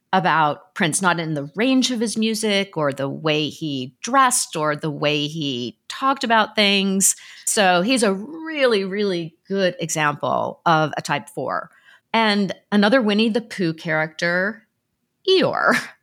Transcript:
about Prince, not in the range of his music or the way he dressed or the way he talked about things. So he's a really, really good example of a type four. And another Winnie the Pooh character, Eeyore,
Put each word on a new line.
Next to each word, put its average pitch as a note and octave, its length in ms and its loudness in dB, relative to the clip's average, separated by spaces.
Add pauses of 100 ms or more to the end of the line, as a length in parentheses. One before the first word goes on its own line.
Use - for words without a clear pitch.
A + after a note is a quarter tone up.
(140)
about D#3+ 600 0
Prince, E3+ 260 0
not E3+ 180 2
in D#3+ 140 -4
the C#3+ 220 -6
range B3+ 340 2
of B3 100 -4
his A3 160 -2
music G#3+ 640 -2
or C#3+ 160 0
the C#3 160 -4
way D3+ 400 -2
he C3+ 520 -8
dressed B3 540 0
or D3+ 200 0
the D3+ 160 -4
way D3 340 0
he C#3 500 -6 (140)
talked C4+ 340 -2
about A3 320 2
things. G3 600 2 (300)
So F3+ 360 4
he's B3+ 220 2
a G3 100 2
really, C4+ 680 -2
really F#3 520 -4 (120)
good F#3+ 320 -2
example C#3+ 880 -2
of D#3 280 2
a D#3 60 -6
type - 280 -6
four. B2 420 -8 (420)
And G#3 400 2 (180)
another G#3 300 4
Winnie G#3+ 280 2
the A3 120 -2
Pooh F3 320 -4
character, E3+ 920 -4 (600)
Eeyore, C#4+ 480 4 (280)